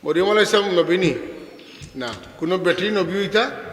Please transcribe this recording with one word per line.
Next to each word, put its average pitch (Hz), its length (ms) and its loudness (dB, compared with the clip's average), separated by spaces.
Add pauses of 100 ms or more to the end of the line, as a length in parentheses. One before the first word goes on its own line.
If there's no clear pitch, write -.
মরিয়ম 170 260 2
আলাইহিস 208 200 4
সালাম 196 280 2
নবী 165 180 2
নি? 170 180 2 (800)
না, 127 120 -8 (300)
কোনো 175 200 0
বেটি 180 320 0
নবী 190 280 0
হইতা 214 320 0 (220)